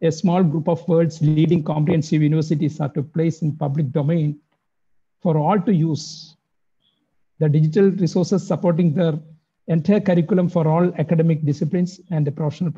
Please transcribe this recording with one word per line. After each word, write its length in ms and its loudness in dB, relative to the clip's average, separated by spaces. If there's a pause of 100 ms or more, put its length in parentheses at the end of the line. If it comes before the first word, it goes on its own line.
A 120 2
small 280 0
group 280 0
of 180 -2
world's 340 0
leading 400 2
comprehensive 600 0
universities 580 0
are 140 -2
to 100 -4
place 380 -2
in 160 -2
public 340 -4
domain 480 -2 (800)
for 160 0
all 220 2
to 140 0
use. 640 -4 (1040)
The 160 2
digital 300 4 (180)
resources 460 0
supporting 420 0
their 200 0 (640)
entire 240 2 (100)
curriculum 460 2
for 80 2 (100)
all 120 2 (180)
academic 460 0
disciplines 500 -2 (120)
and 160 0
the 120 -4
professional 380 -4